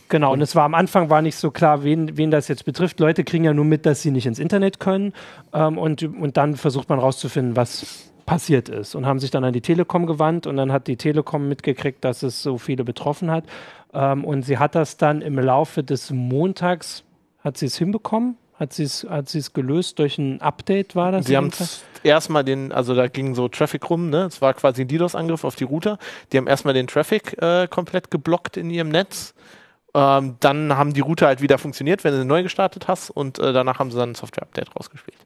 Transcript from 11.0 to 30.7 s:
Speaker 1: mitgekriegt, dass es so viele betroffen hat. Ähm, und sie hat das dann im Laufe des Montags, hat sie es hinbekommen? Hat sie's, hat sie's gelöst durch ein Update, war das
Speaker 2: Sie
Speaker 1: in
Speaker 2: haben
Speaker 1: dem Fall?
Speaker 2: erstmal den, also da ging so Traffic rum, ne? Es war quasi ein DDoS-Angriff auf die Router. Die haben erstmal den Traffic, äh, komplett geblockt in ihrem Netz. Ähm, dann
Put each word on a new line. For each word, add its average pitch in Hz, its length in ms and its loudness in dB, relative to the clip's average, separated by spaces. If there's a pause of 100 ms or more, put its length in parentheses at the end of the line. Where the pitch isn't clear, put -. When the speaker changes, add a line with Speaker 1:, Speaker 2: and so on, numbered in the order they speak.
Speaker 1:
mitgekriegt, 139 560 -4
dass 127 180 -2
es 127 200 -6
so 135 160 -4
viele 127 260 -4
betroffen 143 460 -4
hat. 160 140 -2 (500)
Ähm, 139 300 0
und 139 180 -2
sie 131 160 0
hat 147 160 2
das 160 240 0
dann 151 240 2
im 143 160 -4
Laufe 131 440 2
des 135 280 -4
Montags, 156 960 -2 (380)
hat 139 160 -6
sie 147 80 -4
es 123 100 -4
hinbekommen? 220 600 -2 (180)
Hat - 180 -6
sie's, - 360 -6
hat 147 200 -4
sie's 147 240 -6
gelöst 143 480 -2
durch 147 180 0
ein 139 240 -4
Update, 190 540 -2
war 180 160 2
das 185 140 0
Speaker 2:
Sie 127 80 2
Speaker 1:
in - 20 6
Speaker 2:
haben 135 140 4
Speaker 1:
dem - 20 -12
Fall? 175 160 -4 (340)
Speaker 2:
erstmal 151 420 6
den, 135 280 -2
also 127 220 0
da 123 120 4
ging 135 300 -4
so 123 120 0
Traffic - 400 -2
rum, 170 220 0
ne? 160 140 2
Es - 180 -4
war 135 100 4
quasi 131 300 2
ein 127 60 -2
DDoS-Angriff 165 560 -2
auf 135 100 -4
die - 80 -6
Router. 165 340 -2 (360)
Die 135 60 4
haben 131 100 0
erstmal 139 260 2
den 127 140 0
Traffic, - 520 -2
äh, 175 280 2
komplett 180 420 -4
geblockt 170 460 -2
in 170 120 -6
ihrem 170 200 -4
Netz. 170 440 -2 (640)
Ähm, 139 460 4
dann 147 360 2